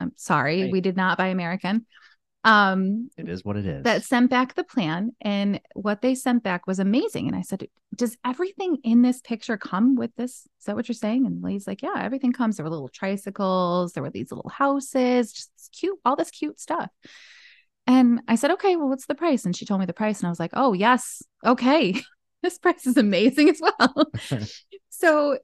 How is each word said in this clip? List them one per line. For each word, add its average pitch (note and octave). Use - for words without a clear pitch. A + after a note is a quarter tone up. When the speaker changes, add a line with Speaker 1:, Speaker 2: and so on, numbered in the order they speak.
Speaker 1:
I'm F3
sorry, D#3
Speaker 2:
Hey. F#3
Speaker 1:
we F#3+
did F#3
not F#3
buy F#3
American. F#3
Um, G3+
Speaker 2:
It -
is F#2
what G2+
it G2
is. C#2+
Speaker 1:
that G#3+
sent B3
back B3+
the F4
plan, F3+
and G3+
what G3+
they B3+
sent B3
back F3+
was F#3+
amazing. A#3
And F#3
I F3+
said, -
"Does A#3
everything F4
in A#3
this B3
picture A3+
come A#3+
with A#3
this? B3
Is -
that G#3
what A#3
you're A#3+
saying?" A#3
And F3
the F3
lady's G3
like, -
"Yeah, F#4
everything B3
comes." A3
There D3
were D#3+
little D3
tricycles, F#3
there -
were F3
these -
little -
houses, C4
just -
cute, F#4
all B3+
this E4
cute -
stuff. D#4
And B3
I A3+
said, C#4+
"Okay, F#4
well, D4
what's C4
the D4
price?" D#4+
And F3+
she -
told F#3+
me F#3+
the F3
price, G#3+
and F3+
I -
was E3+
like, E3
"Oh, B3+
yes, A3+
okay." B3
<laughs> -
This F4
price -
is B3+
amazing A#3
as D#4
well. -
<laughs> G#2+
So D4+